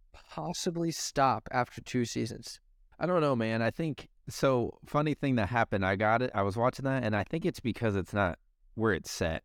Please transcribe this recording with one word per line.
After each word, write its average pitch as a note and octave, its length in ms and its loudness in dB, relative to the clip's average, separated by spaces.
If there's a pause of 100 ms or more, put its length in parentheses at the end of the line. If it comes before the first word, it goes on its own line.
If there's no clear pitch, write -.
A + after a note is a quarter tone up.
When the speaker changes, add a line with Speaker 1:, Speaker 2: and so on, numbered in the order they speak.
(120)
Speaker 1:
possibly E3+ 800 -4
stop C3+ 640 0
after - 300 -2
two B2 220 0
seasons? A2+ 560 -6 (380)
Speaker 2:
I - 80 -2
don't F3+ 140 2
know, C#3+ 160 4
man. A2+ 240 2
I A2+ 100 2
think, D#3+ 380 -4 (200)
so B2 580 0
funny D3+ 280 0
thing C3+ 220 0
that G#2 140 2
happened, A2 340 2
I F#2+ 120 2
got A2 260 4
it, B2+ 120 -2
I G#2 80 2
was G2+ 140 0
watching B2 300 0
that, C3+ 180 0
and G#2+ 100 0
I G2+ 100 2
think E3 200 -4
it's E3+ 160 -2
because A2 360 0
it's F#2 180 -4
not G2 240 0 (360)
where A2 200 2
it's - 160 -4
set. E2 340 -2